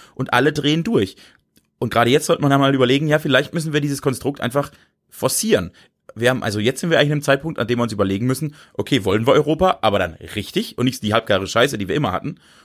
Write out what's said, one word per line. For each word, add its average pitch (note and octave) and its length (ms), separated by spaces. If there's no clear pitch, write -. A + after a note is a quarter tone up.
und - 180
alle C#3+ 200
drehen D3+ 320
durch. C#3+ 320
Und A#2+ 120
gerade A#2 180
jetzt D3 160
sollte - 160
man C#3+ 80
ja C#3 80
mal C#3 160
überlegen, C3+ 340
ja, D3+ 100
vielleicht C#3+ 360
müssen D#3+ 180
wir D3 80
dieses C#3 220
Konstrukt C#3+ 380
einfach C#3 300
forcieren. - 640
Wir A#2+ 160
haben, C3 120
also G#2+ 180
jetzt B2 200
sind E3+ 100
wir - 80
eigentlich D3 100
in D3+ 60
einem D3 80
Zeitpunkt, D3 360
an A2+ 80
dem A#2+ 120
wir A#2+ 60
uns A2+ 80
überlegen G2+ 340
müssen, D3 280
okay, G#2 300
wollen G#2+ 220
wir - 60
Europa, D3+ 500
aber G#2 160
dann F2 160
richtig - 640
und - 60
nicht - 180
die G#2 120
halbgare G2 320
Scheiße, B2+ 320
die G2 100
wir E2+ 60
immer F2+ 180
hatten, - 240